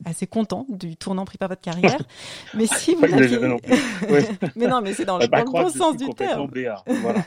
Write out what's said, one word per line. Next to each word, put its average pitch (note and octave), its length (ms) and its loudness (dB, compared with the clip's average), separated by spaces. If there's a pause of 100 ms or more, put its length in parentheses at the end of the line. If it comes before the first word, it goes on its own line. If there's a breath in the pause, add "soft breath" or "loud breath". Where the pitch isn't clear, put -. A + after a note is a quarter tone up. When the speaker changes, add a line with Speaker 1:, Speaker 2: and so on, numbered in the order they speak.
Speaker 1:
assez E3+ 240 -6
content A3+ 420 -2
du F3+ 260 -8
tournant F#3+ 300 -4
pris - 140 -14
par F#3+ 100 -2
votre F#3 120 -10
carrière. F3+ 360 2
Speaker 2:
<laughs> - 560 -14
Speaker 1:
Mais A3 140 2
si - 260 0
vous E4+ 80 2
Speaker 2:
Pas - 60 8
exagéré B2 340 4
Speaker 1:
n'aviez A#3 60 2
Speaker 2:
non A#2+ 120 0
plus. A#3+ 220 2 (280)
Oui. C#3+ 100 6 (200)
Speaker 1:
<laughs> - 180 -6
Mais A#3 100 2
non, B3 140 2
mais G3 120 -4
c'est E4 120 -6
dans F#3 100 0
Speaker 2:
Faut A#3+ 80 2
Speaker 1:
le, A#3 60 2
Speaker 2:
pas - 80 4
Speaker 1:
dans - 60 4
le B3+ 60 -2
Speaker 2:
croire E4 140 2
Speaker 1:
bon F#4 60 0
Speaker 2:
que D#4 40 -2
je C4+ 60 -6
Speaker 1:
sens E4+ 120 4
Speaker 2:
suis A#3 80 -4
Speaker 1:
du C4+ 80 -6
Speaker 2:
complètement E4+ 280 -4
Speaker 1:
terme. D#3 160 -6
Speaker 2:
béat. G3 340 -6
Voilà, A3 420 -2